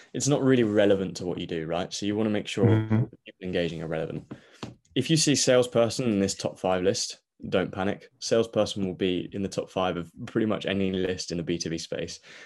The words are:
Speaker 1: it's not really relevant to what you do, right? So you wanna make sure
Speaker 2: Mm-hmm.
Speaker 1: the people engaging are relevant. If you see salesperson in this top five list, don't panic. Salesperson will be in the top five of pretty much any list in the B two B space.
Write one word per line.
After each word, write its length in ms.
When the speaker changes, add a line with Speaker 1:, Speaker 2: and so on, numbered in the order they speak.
Speaker 1:
it's 140
not 160
really 200
relevant 540
to 80
what 140
you 80
do, 180
right? 280
So 120
you 120
wanna 120
make 180
sure 180
Speaker 2:
Mm-hmm. 400
Speaker 1:
the 200
people 220
engaging 340
are 60
relevant. 440
If 160
you 60
see 200
salesperson 720
in 140
this 160
top 240
five 240
list, 360
don't 220
panic. 380
Salesperson 680
will 80
be 380
in 100
the 80
top 200
five 280
of 140
pretty 180
much 200
any 260
list 400
in 60
the 60
B 140
two 120
B 80
space. 420